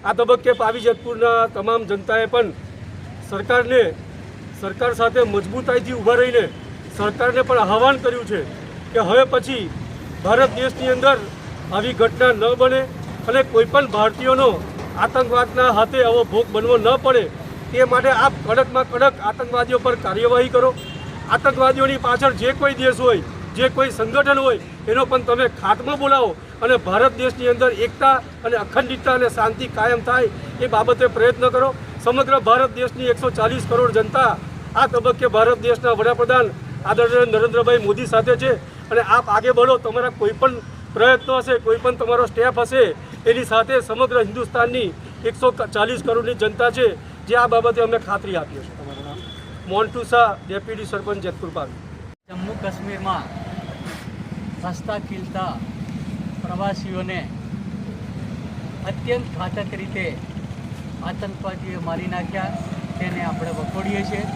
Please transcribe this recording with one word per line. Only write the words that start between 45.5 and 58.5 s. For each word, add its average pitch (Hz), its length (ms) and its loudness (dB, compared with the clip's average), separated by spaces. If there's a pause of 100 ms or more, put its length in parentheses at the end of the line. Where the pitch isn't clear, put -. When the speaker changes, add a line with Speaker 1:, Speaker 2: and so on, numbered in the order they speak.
Speaker 1:
ચાલીસ 220 300 0
કરોડની 226 380 0
જનતા 214 360 2
છે, 247 100 4 (400)
જે 220 100 2
આ 240 100 4
બાબતે 233 340 2
અમને 226 180 2
ખાતરી 196 400 -6
આપી 139 240 -10
છે. - 140 -16
Speaker 2:
તમારું 139 300 -14
નામ? 143 120 -14 (480)
Speaker 1:
મોન્ટુ 214 340 -2 (100)
શાહ, 240 180 6 (180)
ડેપ્યુટી 202 440 -8
સરપંચ, 202 340 -6
જેતપુર 170 280 -8
પાવી. 147 240 -8 (520)
Speaker 3:
જમ્મુ 185 240 -10 (100)
કાશ્મીરમાં 190 600 -6 (1400)
રસ્તા 202 360 -6
ખીલતા 185 520 -8 (880)
પ્રવાસીઓને 185 800 -6 (1700)